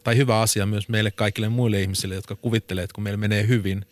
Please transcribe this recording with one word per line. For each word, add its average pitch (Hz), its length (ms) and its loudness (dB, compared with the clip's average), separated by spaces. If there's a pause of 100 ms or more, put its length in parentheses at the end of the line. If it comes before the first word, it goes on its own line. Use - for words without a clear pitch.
tai 117 120 4
hyvä 120 240 4
asia 104 260 0
myös 104 220 -2
meille 107 220 0
kaikille 107 380 -2
muille 113 320 2
ihmisille, 95 340 -4
jotka 98 220 -10
kuvittelee, 104 480 -2
että - 100 -10
kun 104 100 -8
meillä 101 120 -4
menee 104 300 2
hyvin 101 460 0